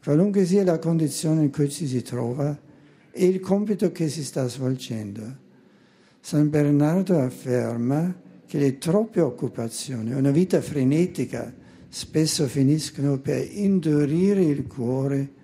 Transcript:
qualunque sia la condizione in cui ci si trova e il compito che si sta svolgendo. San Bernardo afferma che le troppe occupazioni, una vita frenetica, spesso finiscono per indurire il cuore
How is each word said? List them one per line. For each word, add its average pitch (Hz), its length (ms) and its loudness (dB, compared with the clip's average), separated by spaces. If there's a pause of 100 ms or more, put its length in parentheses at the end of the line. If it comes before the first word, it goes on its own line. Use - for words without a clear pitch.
qualunque 190 420 4
sia 190 180 4
la 175 140 2
condizione 160 640 0
in 143 80 2
cui 143 200 0
ci 147 160 -6
si 127 160 -2
trova 127 520 -4 (560)
e 190 140 0
il 185 140 2
compito 196 520 0
che 160 180 -2
si 139 140 -8
sta 131 240 -4
svolgendo. 120 880 -6 (840)
San 151 300 2
Bernardo 151 680 2
afferma 127 1040 -2 (240)
che - 140 -4
le 139 180 2
troppe 196 440 0
occupazioni, 117 920 -4
una 139 180 2
vita 175 300 2
frenetica, 131 880 -2 (360)
spesso - 580 -2
finiscono 143 720 0
per 135 300 -4
indurire 185 920 2
il 143 240 0
cuore 135 640 -2 (120)